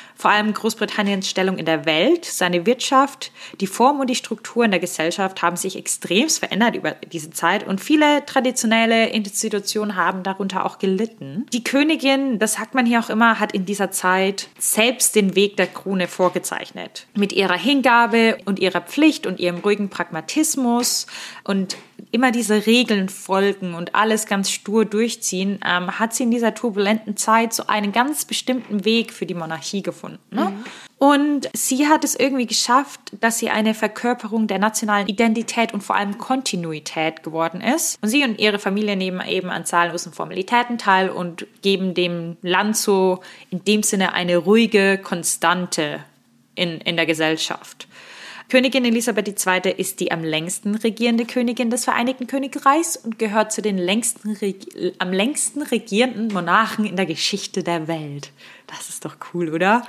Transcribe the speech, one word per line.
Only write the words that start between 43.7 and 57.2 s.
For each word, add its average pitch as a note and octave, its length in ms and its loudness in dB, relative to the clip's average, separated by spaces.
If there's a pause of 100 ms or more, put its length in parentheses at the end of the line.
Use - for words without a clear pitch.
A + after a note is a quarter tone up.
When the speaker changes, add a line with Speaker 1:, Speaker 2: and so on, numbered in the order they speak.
Speaker 1:
Sinne F#3+ 320 0
eine F3 220 2
ruhige G3 680 4
Konstante E3 1000 -2 (500)
in, E3+ 260 -4
in F3 140 -4
der E3 120 0
Gesellschaft. D#3+ 840 -4 (600)
Königin B3+ 360 4
Elisabeth A3+ 420 0
die G3+ 80 -6
Zweite F#3 360 0
ist - 280 -4
die F3+ 140 -2
am E3 100 -4
längsten D#3+ 520 -4
regierende A#3 500 0
Königin A#3+ 460 -2
des B3+ 140 -2
Vereinigten B3 420 0
Königreichs C#4 680 0
und A3 220 -10
gehört G#3+ 320 0
zu - 120 -6
den G3 160 0
längsten G#3 580 -2
Reg-, F#3+ 640 -6
am F#3 120 -2
längsten A3+ 520 -2
regierenden A3+ 640 0
Monarchen G3+ 560 0
in F#3+ 120 -6
der F#3+ 100 2
Geschichte F3+ 560 -4